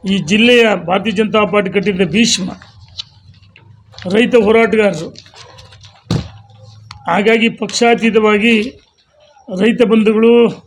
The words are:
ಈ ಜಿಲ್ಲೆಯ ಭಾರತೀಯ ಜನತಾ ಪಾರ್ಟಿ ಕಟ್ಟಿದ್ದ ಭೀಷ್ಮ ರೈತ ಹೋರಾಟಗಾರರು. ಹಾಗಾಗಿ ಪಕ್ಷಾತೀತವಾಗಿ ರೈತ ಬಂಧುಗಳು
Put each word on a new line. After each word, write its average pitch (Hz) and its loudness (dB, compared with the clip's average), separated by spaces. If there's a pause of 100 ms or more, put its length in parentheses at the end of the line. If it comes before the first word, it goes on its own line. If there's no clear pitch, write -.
ಈ 196 -2 (160)
ಜಿಲ್ಲೆಯ 233 4 (240)
ಭಾರತೀಯ 196 -2
ಜನತಾ 208 -2 (120)
ಪಾರ್ಟಿ 202 -2
ಕಟ್ಟಿದ್ದ 202 -2 (100)
ಭೀಷ್ಮ 214 -2 (1700)
ರೈತ 233 0 (100)
ಹೋರಾಟಗಾರರು. 208 0 (2000)
ಹಾಗಾಗಿ 214 0
ಪಕ್ಷಾತೀತವಾಗಿ 220 0 (960)
ರೈತ 214 0 (100)
ಬಂಧುಗಳು 220 2 (340)